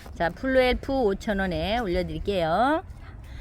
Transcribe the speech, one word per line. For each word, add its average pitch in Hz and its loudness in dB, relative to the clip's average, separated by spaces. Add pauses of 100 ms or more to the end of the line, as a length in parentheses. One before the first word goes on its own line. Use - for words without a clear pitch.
(160)
자, 165 0
블루 262 2
엘프 247 2
오천 208 2
원에 185 0
올려드릴게요. 185 0 (580)